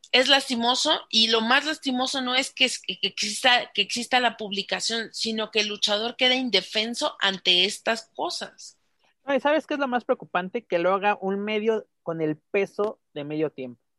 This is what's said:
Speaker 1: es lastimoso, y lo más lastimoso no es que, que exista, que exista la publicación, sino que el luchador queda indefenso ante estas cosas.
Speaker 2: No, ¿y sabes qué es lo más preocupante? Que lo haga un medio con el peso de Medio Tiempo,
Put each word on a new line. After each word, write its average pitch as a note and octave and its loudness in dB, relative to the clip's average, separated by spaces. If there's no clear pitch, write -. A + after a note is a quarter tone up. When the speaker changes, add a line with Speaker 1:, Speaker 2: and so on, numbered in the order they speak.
Speaker 1:
es B3+ 4
lastimoso, C4+ 2
y A3 4
lo A3+ 2
más C4 4
lastimoso C4 -2
no B3 -2
es C4+ -2
que, B3+ -14
que F#3 -10
exista, G#3 0
que G#3 -2
exista A#3+ -2
la A#3 0
publicación, G3+ -4
sino A3 -4
que G#3+ 2
el G#3 -2
luchador G#3+ -2
queda B3+ 4
indefenso A#3 0
ante F#3 2
estas A3+ -4
cosas. - -8
Speaker 2:
No, C#4 0
¿y C4 2
sabes D4 2
qué - -4
es C#4+ -2
lo C#4 0
más A#3+ -2
preocupante? F#3 -2
Que F3 0
lo F3 4
haga G3+ 2
un G3 -2
medio G#3+ -2
con E3 -4
el D3+ 0
peso G3+ -2
de D3 -6
Medio D3+ -2
Tiempo, B2 -12